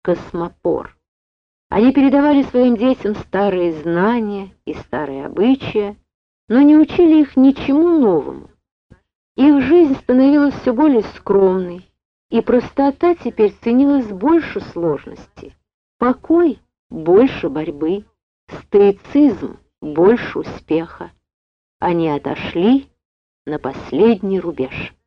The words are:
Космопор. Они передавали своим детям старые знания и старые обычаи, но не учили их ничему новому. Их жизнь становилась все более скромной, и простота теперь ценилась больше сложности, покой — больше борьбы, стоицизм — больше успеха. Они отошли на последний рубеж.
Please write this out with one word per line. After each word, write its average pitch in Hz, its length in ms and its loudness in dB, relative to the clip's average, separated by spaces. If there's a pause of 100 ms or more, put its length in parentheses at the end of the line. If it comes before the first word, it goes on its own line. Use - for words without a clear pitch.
Космопор. - 960 -6 (720)
Они 226 220 2
передавали 277 520 2
своим 247 340 0
детям 220 380 -2
старые 185 580 -2
знания 196 800 -4 (100)
и - 80 -10
старые 139 520 -10
обычаи, 208 720 -2 (500)
но 240 140 2
не 294 160 6
учили 311 440 4
их - 160 -2
ничему 285 640 2
новому. 156 500 -2 (840)
Их 285 260 4
жизнь 285 340 4
становилась 277 600 2
все - 180 -2
более 247 300 2
скромной, 185 840 -2 (460)
и 233 100 0
простота 277 720 0
теперь 220 480 -2
ценилась 262 460 0
больше 220 540 -2
сложности, - 960 -8 (420)
покой — 285 600 0 (300)
больше 175 600 0
борьбы, 156 560 -6 (420)
стоицизм — 202 1120 0 (220)
больше 170 580 0
успеха. - 720 -8 (680)
Они 165 300 -2
отошли 170 800 -2 (580)
на 147 140 -8
последний 190 800 -2
рубеж. 143 560 -10 (120)